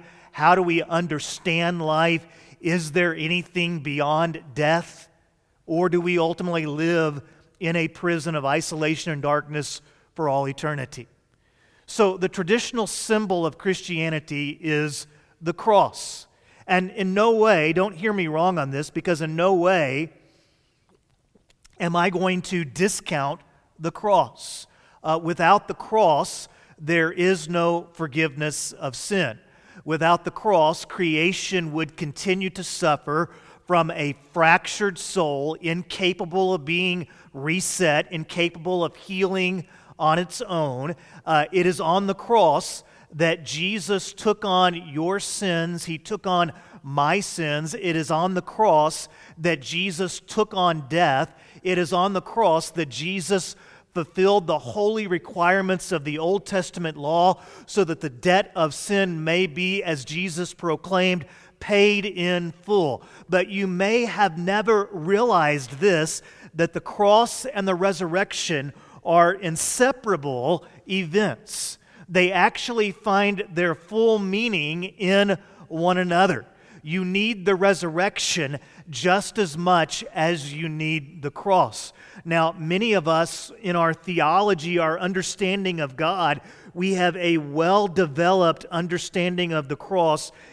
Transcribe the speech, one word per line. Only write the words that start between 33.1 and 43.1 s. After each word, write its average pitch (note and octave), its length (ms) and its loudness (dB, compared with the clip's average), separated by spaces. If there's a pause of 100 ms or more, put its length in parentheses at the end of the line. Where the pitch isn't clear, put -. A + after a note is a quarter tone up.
from E3 240 2
a D3 260 -4 (160)
fractured F3 640 2
soul, D3+ 640 -2
incapable F3+ 920 -2
of D#3 120 -4
being F3+ 420 -2 (240)
reset, D#3 800 0
incapable E3+ 720 -2
of D#3 140 -4
healing F#3 680 -2 (320)
on D#3+ 220 2
its F3 220 -6
own. D#3+ 540 -4 (300)
Uh, D#3 280 2
it F3+ 120 4
is F3+ 140 0
on F#3 280 0
the G3 80 -2
cross F3+ 680 2 (300)